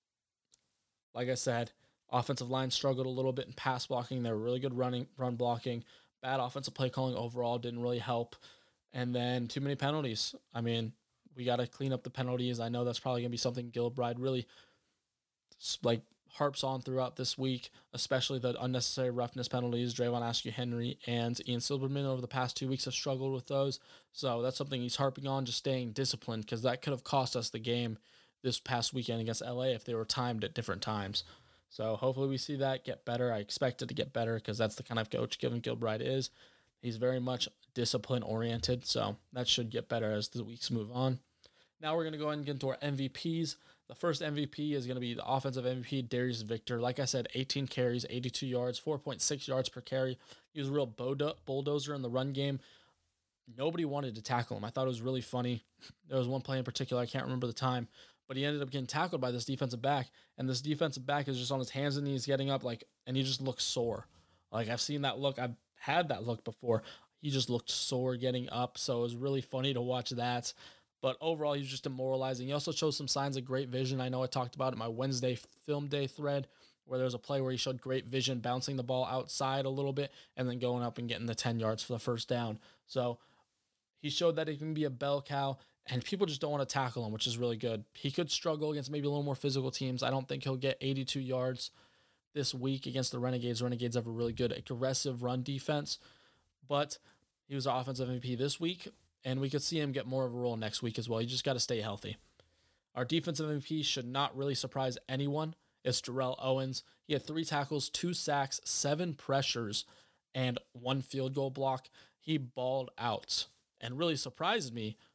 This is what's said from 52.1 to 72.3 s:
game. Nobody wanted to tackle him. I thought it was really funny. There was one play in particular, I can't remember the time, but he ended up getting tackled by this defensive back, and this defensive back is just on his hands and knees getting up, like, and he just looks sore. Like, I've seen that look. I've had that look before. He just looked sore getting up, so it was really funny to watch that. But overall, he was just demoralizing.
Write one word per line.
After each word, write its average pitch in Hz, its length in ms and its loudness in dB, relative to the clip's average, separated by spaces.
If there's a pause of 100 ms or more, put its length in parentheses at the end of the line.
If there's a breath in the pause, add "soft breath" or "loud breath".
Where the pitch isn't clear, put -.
game. 139 280 0 (960 loud breath)
Nobody 165 280 2
wanted 139 300 -2
to 113 60 -8
tackle 120 360 0
him. 101 60 -6
I 110 60 -4
thought 131 160 0
it 131 40 2
was 120 120 -2
really 127 200 0
funny. 123 420 -2 (440 loud breath)
There 131 120 2
was 123 80 4
one 131 140 0
play 131 180 0
in 127 40 0
particular, 123 380 0
I 120 60 0
can't 131 160 -2
remember 127 240 0
the 117 60 -2
time, 123 340 2 (400 loud breath)
but 131 100 -6
he 139 80 2
ended 147 160 0
up 135 80 -2
getting 131 160 -2
tackled 160 360 0
by 123 100 2
this 117 140 -2
defensive 127 360 -2
back, 135 300 2 (260 loud breath)
and 131 100 -2
this 127 140 0
defensive 143 460 0
back 143 200 2
is 131 120 0
just 123 120 -2
on 139 60 2
his 127 140 -2
hands 139 260 0
and 143 80 0
knees 135 220 0
getting 139 240 2
up, 135 120 2
like, 117 200 -4 (240)
and 127 100 0
he 135 60 4
just 131 180 0
looks 131 220 -2
sore. 117 420 0 (460 soft breath)
Like, 110 180 0
I've 117 120 0
seen 147 200 0
that 131 160 2
look. 135 220 0
I've 120 160 -2 (240)
had 160 300 2
that 113 180 -2
look 117 160 -2
before. 113 400 2 (340 loud breath)
He 147 140 -4
just 135 180 2
looked 120 220 0
sore 127 460 0
getting 123 340 0
up, - 260 -2
so 123 220 0
it - 20 2
was 120 140 0
really 135 260 0
funny 131 320 0
to 123 80 0
watch 123 300 0
that. 120 420 0 (480 loud breath)
But 131 200 2
overall, 151 320 2
he 143 80 0
was 135 80 -4
just 131 140 -6
demoralizing. 131 640 0